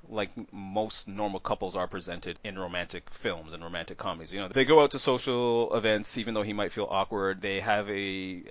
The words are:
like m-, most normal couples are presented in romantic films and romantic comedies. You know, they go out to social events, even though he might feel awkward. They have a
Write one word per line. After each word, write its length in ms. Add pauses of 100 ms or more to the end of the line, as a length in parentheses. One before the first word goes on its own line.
like 260
m-, 160
most 560
normal 320
couples 360
are 120
presented 560
in 140
romantic 500
films 460
and 100
romantic 340
comedies. 360
You 80
know, 60
they 180
go 160
out 100
to 80
social 760
events, 420
even 160
though 80
he 120
might 180
feel 180
awkward. 500
They 200
have 320
a 580